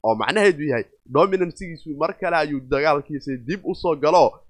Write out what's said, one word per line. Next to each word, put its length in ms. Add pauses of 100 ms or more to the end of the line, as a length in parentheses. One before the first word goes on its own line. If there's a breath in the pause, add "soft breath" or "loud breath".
Oo 180
macnaheedu 500
yahay 140 (300)
dominance-giisu 840
mar 180
kale 160
ayuu 240 (120)
dagaalkiisa 640 (100)
dib 160
u 120
soo 200
galo. 280 (260)